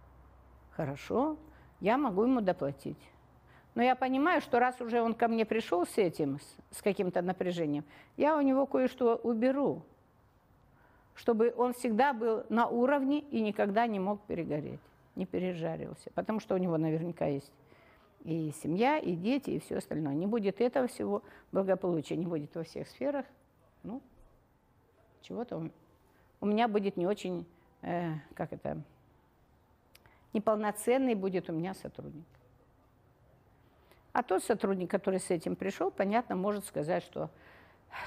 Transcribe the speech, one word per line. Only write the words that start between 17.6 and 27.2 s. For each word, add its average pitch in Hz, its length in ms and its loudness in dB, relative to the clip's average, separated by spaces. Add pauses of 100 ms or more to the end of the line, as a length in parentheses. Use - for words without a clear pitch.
и 160 280 -2 (100)
семья, 233 360 2
и 180 160 -2
дети, 214 360 -2
и - 100 -2
всё - 180 -4
остальное. 151 360 -4
Не 165 120 -2
будет 202 340 -2
этого 247 280 2
всего, 202 340 -4 (300)
благополучия 180 640 0
не 170 100 -2
будет 156 280 -6
во 165 100 -6
всех - 240 -10
сферах. 277 360 -4 (580)
Ну, 226 200 -10 (1200)
чего-то 202 360 -8
у, 160 120 -6 (720)
у 202 60 -2
меня 214 220 4
будет 202 280 0
не 175 100 0
очень, 180 400 -2 (360)